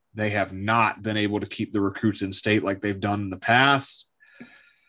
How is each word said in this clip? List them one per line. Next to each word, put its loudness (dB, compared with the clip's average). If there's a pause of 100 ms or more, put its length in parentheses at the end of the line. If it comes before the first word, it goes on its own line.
(160)
they -2
have -2
not 0
been -2
able 0
to -4
keep -6
the 0
recruits 0
in -4
state 2
like -4
they've -4
done -2
in -6
the -8
past. 2 (760)